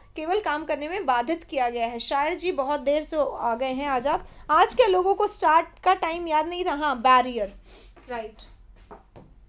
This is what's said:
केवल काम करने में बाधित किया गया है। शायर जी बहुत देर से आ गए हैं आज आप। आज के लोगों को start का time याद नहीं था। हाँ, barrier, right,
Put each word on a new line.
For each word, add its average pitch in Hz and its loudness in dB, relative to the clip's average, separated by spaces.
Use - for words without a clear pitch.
केवल 339 -2
काम 311 -2
करने 294 -4
में 370 -6
बाधित 262 0
किया 254 -2
गया 233 -2
है। 240 -8
शायर 294 -2
जी 339 -4
बहुत 277 -2
देर 285 0
से 311 -8
आ - -2
गए 262 -2
हैं 277 -4
आज 262 -2
आप। 311 -2
आज 339 4
के 480 6
लोगों 370 4
को 415 0
start 330 2
का 370 2
time 339 -4
याद 311 0
नहीं 349 -6
था। 339 -2
हाँ, 285 -2
barrier, 247 4
right, 220 -12